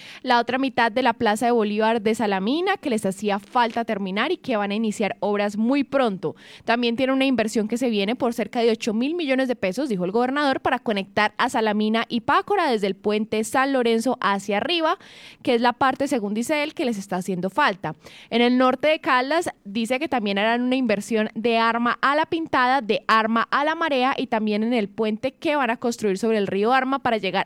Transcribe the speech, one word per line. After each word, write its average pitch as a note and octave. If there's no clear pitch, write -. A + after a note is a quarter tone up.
la B3
otra A#3
mitad B3
de B3
la A#3
Plaza A3
de A#3+
Bolívar A3
de G#3+
Salamina, A#3+
que D#4
les A3
hacía G3
falta A#3
terminar G#3
y -
que B3
van G3+
a G3+
iniciar G#3+
obras G#3
muy B3+
pronto. G#3
También A#3
tiene C4
una C4+
inversión A3
que A#3+
se B3+
viene G#3
por A#3+
cerca A3+
de A#3
ocho A3
mil C4+
millones C4+
de B3
pesos, A3+
dijo F#3+
el F3+
gobernador, C4+
para B3+
conectar G#3
a C4
Salamina G#3+
y A#3+
Pácora F4
desde G#3
el F#3+
puente G#3+
San C4+
Lorenzo A#3+
hacia G3+
arriba, D#4+
que B3+
es A#3
la A#3+
parte, C4+
según G#3
dice D4
él, D4+
que E4+
les A#3+
está F#3+
haciendo F#3
falta. F#3+
En A#3
el B3
norte B3+
de D#4
Caldas, C#4+
dice A3+
que D4
también G3+
harán A#3
una B3+
inversión A3
de A3+
Arma A#3
a C4+
la D#4+
Pintada, C#4
de G#3
Arma A3
a C4+
la D#4
Marea C#4+
y C4
también G#3+
en A#3
el G#3
puente A3
que D4+
van C4
a A#3+
construir G#3+
sobre A3
el G3
río G#3
Arma C4
para A#3
llegar F#3